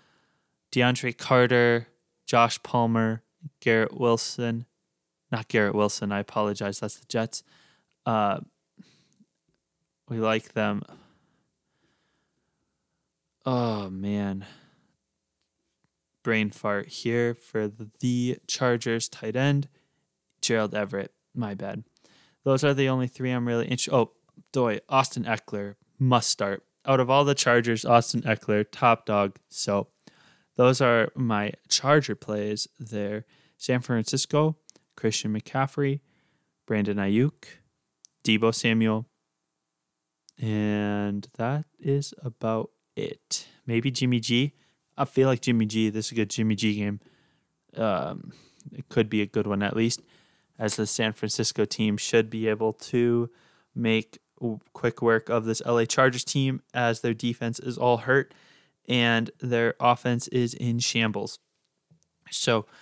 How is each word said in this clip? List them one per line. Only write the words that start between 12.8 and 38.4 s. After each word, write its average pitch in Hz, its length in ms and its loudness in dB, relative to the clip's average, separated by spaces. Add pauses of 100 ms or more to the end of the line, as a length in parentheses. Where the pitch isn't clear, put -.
Oh, 117 440 -2
man. 98 560 -4 (1800)
Brain 110 260 0
fart 104 380 -4
here 120 460 -2
for 107 340 -6
the, 107 220 -14 (100)
the 123 380 0 (100)
Chargers 120 600 -2
tight 113 280 -10
end, 143 320 2 (760)
Gerald 107 320 0
Everett. 101 400 -4 (200)
My 107 200 -6
bad. 101 300 -8 (600)
Those 135 200 2
are 143 100 4
the 135 160 2
only 127 180 0
three 127 240 -6
I'm 120 160 -2
really 117 220 0
int-, - 220 -2
oh, 120 200 4 (400)
boy, 117 280 0 (100)
Austin 131 340 2
Eckler, 101 520 -6 (240)
must 123 300 4
start. 101 340 -2 (220)
Out 135 140 4
of 123 100 2
all 139 160 6
the 139 100 2
Chargers, 120 480 2
Austin 117 380 4
Eckler, 107 500 0
top - 360 2
dog. 101 300 0 (120)
So - 380 -2 (680)
those 123 260 4
are 120 340 4
my 110 380 -2 (140)
Charger 143 480 2
plays 104 520 -4 (120)
there. 104 460 -6 (320)
San 127 240 0
Francisco, 139 760 0 (400)
Christian 110 380 -2
McCaffrey, 135 640 -2 (680)
Brandon 104 300 0
Ayuk, 104 480 0 (800)
Deebo 110 300 4